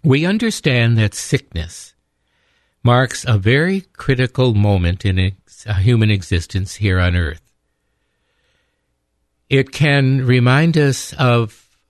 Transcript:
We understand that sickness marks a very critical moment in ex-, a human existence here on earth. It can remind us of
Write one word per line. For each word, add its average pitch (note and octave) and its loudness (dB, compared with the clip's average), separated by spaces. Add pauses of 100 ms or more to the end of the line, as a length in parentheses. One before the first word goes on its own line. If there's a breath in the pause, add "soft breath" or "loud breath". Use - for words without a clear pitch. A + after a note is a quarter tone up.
We D3 2
understand D3+ 0
that G#2+ 0
sickness - -8 (840)
marks A#2+ 0
a A2+ 2
very D3+ 0
critical B2+ -2
moment F#2+ 0
in F#2+ 0
ex-, - -6
a G#2 -6
human A2 2
existence F#2+ -4
here G2 0
on F2+ 0
earth. D2 -4 (2000)
It C3+ 0
can C3+ 2
remind B2+ 2
us C#3 0
of A#2+ -2 (120)